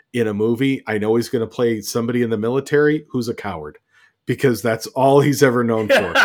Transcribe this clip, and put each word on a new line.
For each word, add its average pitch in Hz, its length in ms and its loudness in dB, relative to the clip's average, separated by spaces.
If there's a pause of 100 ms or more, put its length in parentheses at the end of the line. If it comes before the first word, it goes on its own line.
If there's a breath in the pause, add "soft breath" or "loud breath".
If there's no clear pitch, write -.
(140 soft breath)
in 117 140 0
a 107 60 -2
movie, 120 540 0
I 107 100 -2
know 107 180 2
he's 110 140 0
gonna 113 180 -2
play 117 340 -2
somebody 120 400 -4
in 117 80 -2
the 113 80 -2
military 143 720 0
who's 120 180 -4
a 117 80 -6
coward, 78 420 -12 (480 soft breath)
because 120 360 0
that's 113 260 -2
all 135 320 4
he's 139 240 2
ever 123 220 4
known 110 240 0
for. 87 240 2 (120)